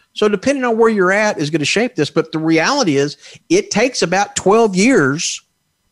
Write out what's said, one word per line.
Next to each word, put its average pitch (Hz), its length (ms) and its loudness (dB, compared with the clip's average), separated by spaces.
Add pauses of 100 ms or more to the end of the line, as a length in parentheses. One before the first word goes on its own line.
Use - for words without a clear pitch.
(140)
So 214 140 0
depending 254 360 -2
on 226 160 0
where 226 100 4
you're 190 220 2
at 214 260 0
is 151 140 -4
gonna 156 120 -2
shape 233 300 -2
this, 147 160 -2
but - 220 -4
the 160 80 -6
reality 165 580 0
is 143 200 -2 (320)
it 196 200 0
takes 247 320 -2
about 190 340 -2
twelve 208 400 2
years 180 680 0 (480)